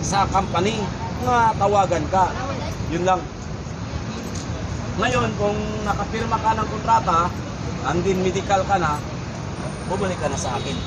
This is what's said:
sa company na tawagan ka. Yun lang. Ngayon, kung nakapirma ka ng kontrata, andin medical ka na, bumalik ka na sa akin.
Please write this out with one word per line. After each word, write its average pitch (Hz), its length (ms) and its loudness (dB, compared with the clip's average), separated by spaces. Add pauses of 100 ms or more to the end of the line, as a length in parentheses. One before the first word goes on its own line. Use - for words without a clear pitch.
sa 190 240 2
company 190 480 2 (480)
na 240 320 6
tawagan 190 560 4
ka. 185 160 4 (640)
Yun 170 160 0
lang. 180 120 4 (1800)
Ngayon, 240 340 2
kung 208 220 2 (240)
nakapirma 208 560 0
ka 220 160 2
ng 220 160 0
kontrata, 214 580 2 (640)
andin 185 320 2
medical 190 480 2
ka 196 80 4
na, 156 240 2 (880)
bumalik 185 320 0
ka 151 80 0
na 131 80 -2
sa - 240 -2
akin. 131 260 -2